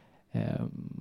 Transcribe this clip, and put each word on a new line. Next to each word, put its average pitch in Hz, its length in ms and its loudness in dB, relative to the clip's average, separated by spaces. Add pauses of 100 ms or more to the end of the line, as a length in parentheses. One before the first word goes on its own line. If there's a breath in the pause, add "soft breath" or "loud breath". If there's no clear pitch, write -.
(320 loud breath)
eh, - 340 2 (360)